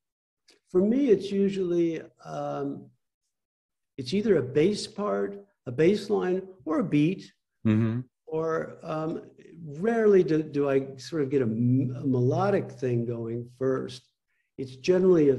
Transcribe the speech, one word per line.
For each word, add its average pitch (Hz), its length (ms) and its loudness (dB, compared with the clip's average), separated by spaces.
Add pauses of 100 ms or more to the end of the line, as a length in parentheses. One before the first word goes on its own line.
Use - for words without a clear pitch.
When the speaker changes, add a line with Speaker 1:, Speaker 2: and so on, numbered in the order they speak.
(720)
Speaker 1:
For 185 100 2
me, 247 280 2
it's 196 220 2
usually, 180 720 -2 (240)
um, 143 640 -8 (1080)
it's 127 180 -10
either 208 220 2
a 143 40 0
bass 147 460 0
part, 202 580 -6 (220)
a 131 40 -10
bass 170 380 2
line, 185 320 0 (240)
or 311 140 -2
a 240 40 0
beat. 151 480 0 (360)
Speaker 2:
Mm-hmm. 113 320 2 (260)
Speaker 1:
Or, 160 560 -6
um, 160 400 -6 (440)
rarely 196 580 4
do, 156 180 2
do 143 280 0
I 135 180 2 (100)
sort - 240 -6
of 131 80 -2
get 135 120 2
a 123 40 2
m-, 123 560 0
a - 40 -4
melodic 151 640 0
thing 120 340 -2
going 117 420 -6 (120)
first. 131 500 -4 (480)
It's 135 200 -10
generally, 180 520 4
a, 127 100 4